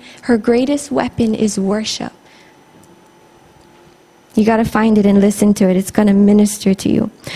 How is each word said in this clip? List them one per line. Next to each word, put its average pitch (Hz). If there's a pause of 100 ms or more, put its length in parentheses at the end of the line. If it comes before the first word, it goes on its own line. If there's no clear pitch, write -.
(240)
her 240
greatest 254
weapon 247
is 214
worship. 202 (2250)
You 220
gotta 226
find 220
it 208
and 202
listen 208
to 190
it. 185
It's 190
gonna 214
minister 202
to -
you. - (240)